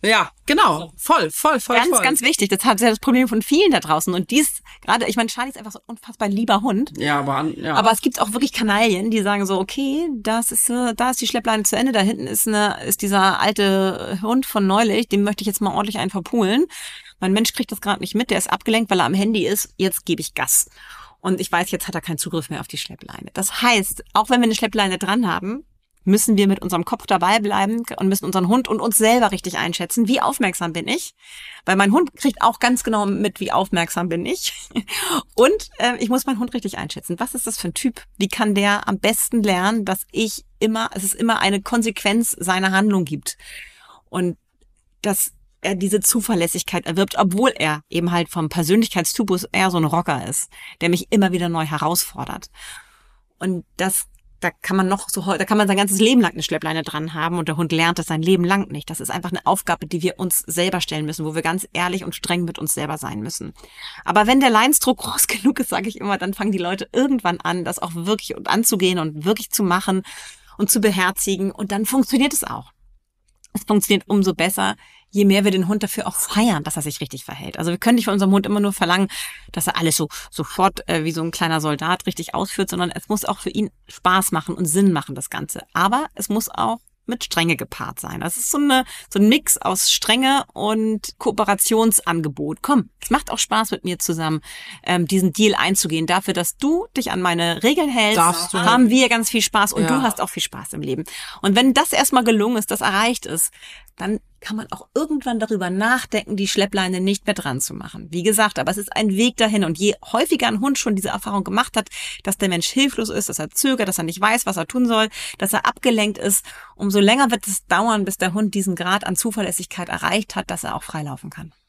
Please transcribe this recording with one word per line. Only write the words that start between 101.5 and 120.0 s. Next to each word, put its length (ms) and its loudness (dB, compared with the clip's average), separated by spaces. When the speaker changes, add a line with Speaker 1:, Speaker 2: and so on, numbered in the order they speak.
Speaker 2:
wenn 180 6
das 200 2
erstmal 300 4
gelungen 340 2
ist, 140 -4
das 100 -4
erreicht 440 0
ist, 260 -4
dann 220 -4
kann 160 -10
man 160 -8
auch 240 -14
irgendwann 440 -2
darüber 300 -2
nachdenken, 680 0
die 120 0
Schleppleine 520 0
nicht 280 0
mehr 80 0
dran 260 -4
zu 140 -6
machen. 340 -14
Wie 140 -4
gesagt, 340 2
aber 140 -2
es 60 -2
ist 180 -8
ein 140 2
Weg 280 2
dahin. 260 2
Und 140 0
je 160 2
häufiger 340 2
ein 140 0
Hund 180 0
schon 160 0
diese 140 -2
Erfahrung 340 -4
gemacht 340 -2
hat, 120 -2
dass 160 -4
der 100 2
Mensch 180 0
hilflos 420 0
ist, 200 -4
dass 80 -6
er 140 -8
zögert, 360 0
dass 120 -2
er 40 -2
nicht 160 -6
weiß, 280 2
was 100 -4
er 80 -4
tun 220 0
soll, 220 2
dass 160 -2
er 140 -2
abgelenkt 500 0
ist, 260 0
umso 240 2
länger 300 6
wird 180 -2
es 200 -6
dauern, 360 2
bis 140 -4
der 160 -2
Hund 220 0
diesen 200 0
Grad 300 -2
an 100 -2
Zuverlässigkeit 720 -4
erreicht 460 -2